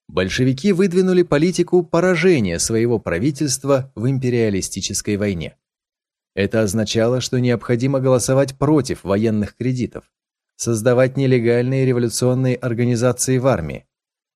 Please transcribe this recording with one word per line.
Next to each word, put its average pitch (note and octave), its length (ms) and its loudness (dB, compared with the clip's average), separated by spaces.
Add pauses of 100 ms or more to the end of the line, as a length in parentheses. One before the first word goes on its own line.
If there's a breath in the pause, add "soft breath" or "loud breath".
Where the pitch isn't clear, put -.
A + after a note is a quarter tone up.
большевики B2+ 640 0
выдвинули F#3 520 2
политику F3 600 2
поражения E3+ 760 2
своего A2+ 400 0
правительства C3+ 960 -2
в A2 120 -4
империалистической A2 1120 -2
войне. F#2+ 400 -4 (800)
Это G2+ 260 0
означало, A2+ 600 0
что B2+ 180 -4
необходимо B2 600 0
голосовать C3 580 0
против C#3 460 0
военных G#2 520 -2
кредитов, B2 560 -6 (460)
создавать B2 600 0
нелегальные B2+ 680 2
революционные B2+ 720 0
организации B2 840 0
в B2+ 80 0
армии, D#2+ 400 -2 (480)